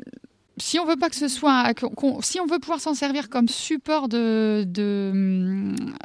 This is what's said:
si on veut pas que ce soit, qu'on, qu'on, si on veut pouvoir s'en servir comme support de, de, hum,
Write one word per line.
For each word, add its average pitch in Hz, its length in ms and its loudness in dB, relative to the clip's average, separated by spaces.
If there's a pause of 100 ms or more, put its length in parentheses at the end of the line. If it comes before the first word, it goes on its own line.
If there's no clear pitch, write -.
(600)
si - 180 -2
on 349 80 0
veut 320 100 2
pas 330 140 0
que - 60 -8
ce 285 120 0
soit, 254 460 4
qu'on, - 160 -4
qu'on, 269 320 -2
si - 180 -2
on 349 60 0
veut 330 120 2
pouvoir 302 220 -4
s'en 311 140 -2
servir 277 340 -2
comme 240 200 4
support 302 600 -2
de, 220 580 2
de, 202 460 0
hum, 190 640 0 (280)